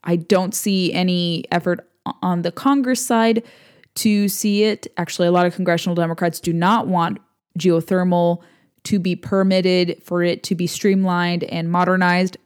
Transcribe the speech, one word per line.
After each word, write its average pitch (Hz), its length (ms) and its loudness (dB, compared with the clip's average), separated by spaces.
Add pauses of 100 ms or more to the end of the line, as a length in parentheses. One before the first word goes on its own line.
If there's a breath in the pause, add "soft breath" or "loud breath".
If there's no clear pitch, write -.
I 175 140 0
don't 185 360 0
see 190 400 -2
any 175 600 0
effort 175 360 -4 (180)
o-, - 60 -8 (100)
on 175 200 -2
the 170 80 -2
Congress 262 560 -2
side 226 380 2 (520 loud breath)
to 208 320 2
see 208 360 0
it. 208 320 -2
Actually, 175 320 0
a 175 40 4
lot 180 140 4
of 175 80 0
congressional 175 400 0
Democrats 165 460 -2
do 170 120 -4
not 180 360 2
want 175 300 0 (400)
geothermal 175 840 2 (420 soft breath)
to 208 140 0
be 180 180 -2
permitted, 185 880 0
for 175 200 -2
it 175 200 0
to - 120 -4
be 170 120 -2
streamlined 175 800 0
and 165 260 -6
modernized. 180 760 2